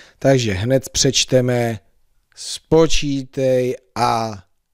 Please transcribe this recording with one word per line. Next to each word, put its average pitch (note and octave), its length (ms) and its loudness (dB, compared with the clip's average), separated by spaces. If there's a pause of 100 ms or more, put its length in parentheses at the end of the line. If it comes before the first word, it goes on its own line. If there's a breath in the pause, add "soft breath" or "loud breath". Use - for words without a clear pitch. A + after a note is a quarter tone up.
(180 loud breath)
takže B2+ 340 2
hned A#2 360 -2
přečteme: B2 920 0 (560)
„Spočítej C3+ 1400 0 (180)
a A2+ 480 -2 (320)